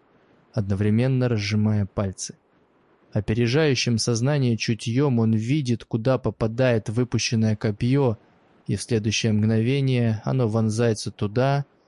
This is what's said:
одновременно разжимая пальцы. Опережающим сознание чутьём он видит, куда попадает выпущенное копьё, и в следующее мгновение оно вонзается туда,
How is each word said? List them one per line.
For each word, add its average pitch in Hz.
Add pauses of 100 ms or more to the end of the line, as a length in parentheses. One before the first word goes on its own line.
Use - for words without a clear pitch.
(540)
одновременно 110
разжимая 107
пальцы. - (760)
Опережающим 120
сознание 123
чутьём 120
он 113
видит, 120
куда 123
попадает 117
выпущенное 110
копьё, 120 (480)
и 120
в -
следующее 110
мгновение 113
оно 131
вонзается 110
туда, 127 (220)